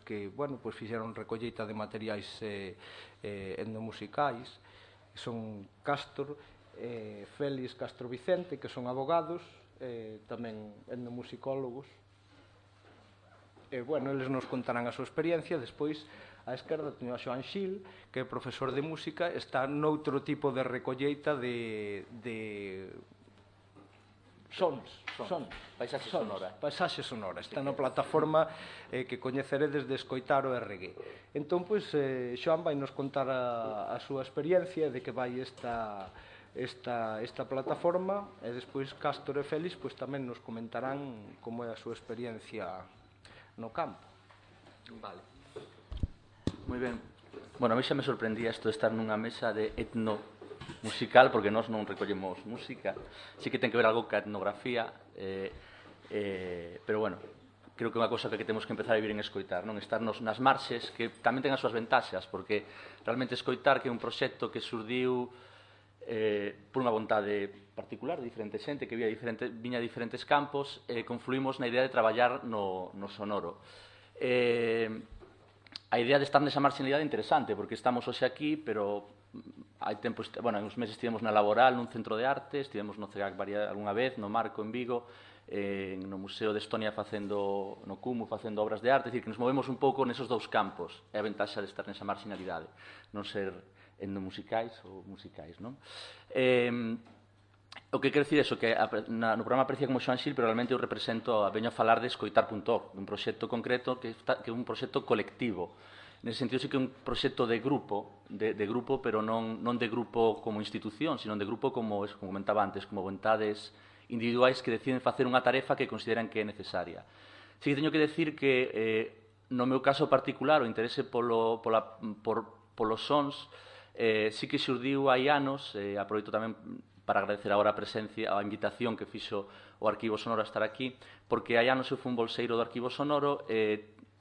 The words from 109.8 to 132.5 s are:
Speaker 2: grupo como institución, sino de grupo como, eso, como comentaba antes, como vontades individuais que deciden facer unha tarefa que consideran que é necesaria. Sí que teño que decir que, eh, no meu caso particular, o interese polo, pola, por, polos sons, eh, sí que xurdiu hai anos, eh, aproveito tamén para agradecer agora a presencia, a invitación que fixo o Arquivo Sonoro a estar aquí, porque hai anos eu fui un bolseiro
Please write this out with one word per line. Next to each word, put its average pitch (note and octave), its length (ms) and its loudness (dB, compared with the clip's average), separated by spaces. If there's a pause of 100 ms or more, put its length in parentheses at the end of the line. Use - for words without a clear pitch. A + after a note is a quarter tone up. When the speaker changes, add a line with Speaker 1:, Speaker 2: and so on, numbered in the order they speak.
Speaker 2:
grupo A2+ 520 2
como G#2+ 200 -2
institución, A2+ 600 -2
sino G#2+ 160 -4
de G#2 80 -2
grupo A2+ 240 0
como, G#2+ 360 -2
eso, - 120 -8
como F#2+ 160 -8
comentaba G2+ 320 2
antes, G2 240 -4
como G2 160 -4
vontades G#2+ 680 0 (360)
individuais A#2+ 560 4
que A#2+ 80 2
deciden B2+ 280 0
facer C3 280 4
unha B2 120 6
tarefa C3 360 4
que C3 100 2
consideran A2+ 400 0
que A2 140 -2
é G#2 40 0
necesaria. F2+ 600 -6 (560)
Sí C#3+ 100 4
que C#3 60 4
teño D3+ 160 2
que D#3 80 6
decir D3+ 320 2
que, C3 400 4
eh, A2+ 320 2 (480)
no B2 160 4
meu C3 120 4
caso C#3 280 4
particular, C3+ 520 6
o A#2+ 60 2
interese A#2 380 0
polo, A#2 560 2
pola, A2+ 400 2 (240)
por, - 480 -2
polos A2 320 0
sons, C#3+ 440 2 (440)
eh, A2 400 6
sí - 160 -6
que D3 80 2
xurdiu C3+ 520 2
hai C3 220 6
anos, C#3 460 2
eh, G2+ 180 -2
aproveito G#2 380 -2
tamén A2 200 0 (540)
para G2+ 180 4
agradecer G#2 240 0
agora G#2 240 8
a - 60 -6
presencia, G#2+ 580 -2
a G2+ 80 2
invitación G#2+ 480 0
que G#2 160 -6
fixo G2+ 400 -4 (320)
o G#2+ 80 4
Arquivo G#2+ 240 0
Sonoro A2 300 2
a - 20 -10
estar G#2+ 160 -2
aquí, B2 320 -2 (320)
porque A#2 320 2
hai A#2 80 8
anos B2+ 240 4
eu C3 80 0
fui B2+ 160 -2
un A#2 60 0
bolseiro A#2 340 0